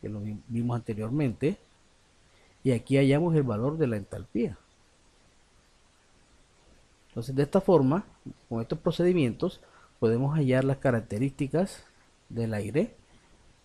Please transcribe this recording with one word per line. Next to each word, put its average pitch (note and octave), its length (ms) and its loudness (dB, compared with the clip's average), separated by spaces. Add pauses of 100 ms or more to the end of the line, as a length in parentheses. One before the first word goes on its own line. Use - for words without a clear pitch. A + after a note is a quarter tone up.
que G#2+ 80 -10
lo G#2 100 -8
vi-, G#2 300 -8
vimos A#2 260 -2
anteriormente. A#2 840 -4 (1040)
Y C3 100 2
aquí B2+ 260 0
hallamos D3 380 4
el D3+ 60 4
valor B2+ 360 -2
de D#3 80 2
la A#2 100 0
entalpía. G#2 600 -6 (2500)
Entonces, B2 260 -10
de C3+ 80 2
esta F#3 200 2
forma, D#3+ 420 4 (460)
con A#2 100 -4
estos D#3 180 -6
procedimientos, F3 840 0 (360)
podemos B2 380 0
hallar C3 280 2
las C3+ 120 0
características C3+ 1080 -2 (440)
del A2+ 240 -4
aire A2+ 420 -2 (720)